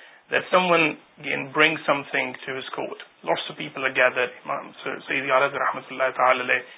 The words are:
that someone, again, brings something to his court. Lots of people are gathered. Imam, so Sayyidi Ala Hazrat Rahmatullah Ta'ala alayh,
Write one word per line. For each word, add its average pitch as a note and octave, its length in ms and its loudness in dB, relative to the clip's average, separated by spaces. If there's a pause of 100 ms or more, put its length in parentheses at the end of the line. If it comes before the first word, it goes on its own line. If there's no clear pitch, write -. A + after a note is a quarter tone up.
(300)
that - 240 0
someone, E3+ 480 4 (160)
again, C#3+ 320 -6
brings D3+ 400 2
something C3+ 560 -2
to - 80 -10
his C3 140 -8 (100)
court. - 240 -8 (240)
Lots - 240 0
of D#3 80 -12
people D#2+ 240 -8
are C3 140 0
gathered. B2+ 340 4 (160)
Imam, - 240 -6 (160)
so C#3+ 80 -4 (160)
Sayyidi C#3 240 -2
Ala C#3 160 6
Hazrat C3+ 160 -2
Rahmatullah C3 480 -4
Ta'ala B2+ 320 4
alayh, B2+ 160 0 (160)